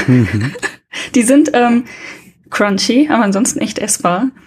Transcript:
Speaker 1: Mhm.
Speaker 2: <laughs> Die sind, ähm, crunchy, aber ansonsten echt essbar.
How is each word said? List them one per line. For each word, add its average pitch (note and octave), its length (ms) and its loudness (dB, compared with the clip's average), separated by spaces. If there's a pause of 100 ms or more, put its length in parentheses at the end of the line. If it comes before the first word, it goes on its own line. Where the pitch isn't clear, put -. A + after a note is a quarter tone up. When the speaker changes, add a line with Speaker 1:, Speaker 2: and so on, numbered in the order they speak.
Speaker 1:
Mhm. A#2 460 2 (280)
Speaker 2:
<laughs> - 340 -8
Die B3 80 4
sind, C#4+ 300 4
ähm, A#3+ 320 2 (640)
crunchy, G#3 600 0
aber A3+ 120 2
ansonsten G3 360 0
echt - 180 -6
essbar. G#3 520 -2 (180)